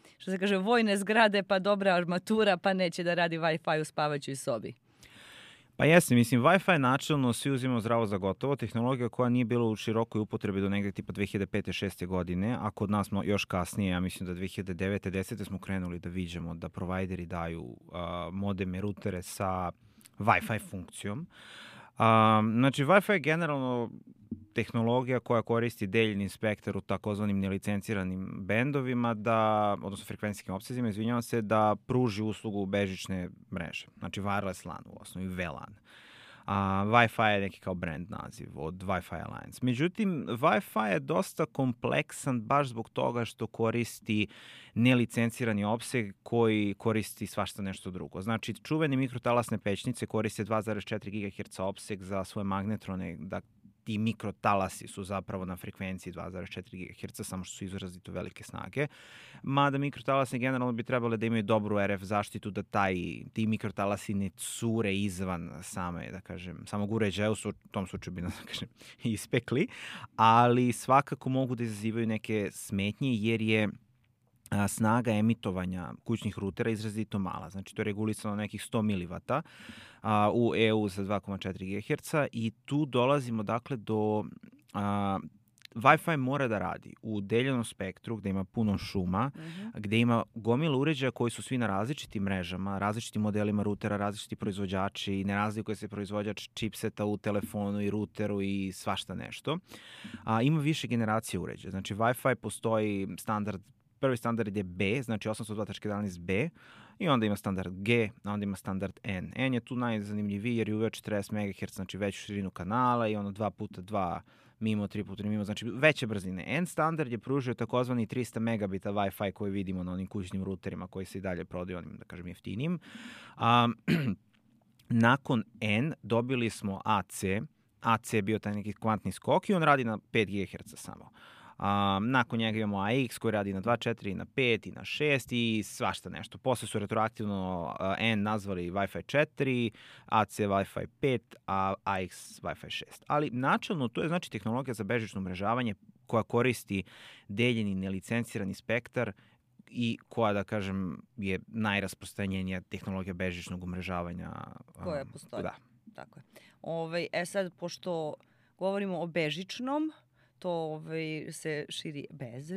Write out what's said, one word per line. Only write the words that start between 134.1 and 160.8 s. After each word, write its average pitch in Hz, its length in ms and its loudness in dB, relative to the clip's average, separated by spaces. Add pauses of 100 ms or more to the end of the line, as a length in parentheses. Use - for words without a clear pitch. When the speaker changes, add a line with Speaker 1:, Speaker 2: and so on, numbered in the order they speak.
Speaker 2:
i 90 40 -4
na 87 100 -6
pet 120 420 0
i 90 40 -10
na - 140 -14
šest 143 460 0
i 113 320 2
svašta - 460 -4
nešto. 87 280 -10
Posle 123 300 0
su 110 120 -4
retroaktivno, 98 1000 -2
a, 95 200 0
N 110 240 4
nazvali 98 480 -2
Wi-Fi 95 340 -2
četiri, 135 640 0 (340)
A 110 200 4
C - 220 -2
Wi-Fi 98 400 0 (120)
pet, 127 360 0 (120)
a 95 260 0 (100)
A 98 180 0
X - 400 -10
Wi-Fi - 280 -6
šest. - 380 -12
Ali 147 220 0
načelno 139 580 0
to 160 140 -4
je, - 60 -2
znači, 170 240 -4
tehnologija 120 420 -4
za 107 100 -6
bežično 107 380 -2
umrežavanje 101 540 -2 (320)
koja 110 160 2
koristi 117 600 0 (440)
deljeni 110 480 2
nelicencirani 95 800 -4
spektar 117 580 -2 (560)
i 117 300 -2 (120)
koja, 110 240 2
da 101 100 0
kažem, 95 580 -2 (160)
je 98 300 -2
najrasprostranjenija 98 1120 -2
tehnologija 95 520 -6
bežičnog 90 500 -6
umrežavanja, 87 680 -6 (520)
Speaker 1:
Koja 151 180 -4
Speaker 2:
a, - 40 -10
Speaker 1:
postoji. - 380 -10
Speaker 2:
da. - 120 -6 (400)
Speaker 1:
Tako - 240 -18
je. - 40 -20 (380)
Ovaj, 165 520 -4
e 175 120 -2
sad, 185 280 -4
pošto 165 600 -6 (440)
govorimo 190 420 -2
o 170 80 -2
bežičnom, 190 840 -2 (480)
to, 185 120 -4
ovaj, 160 800 -4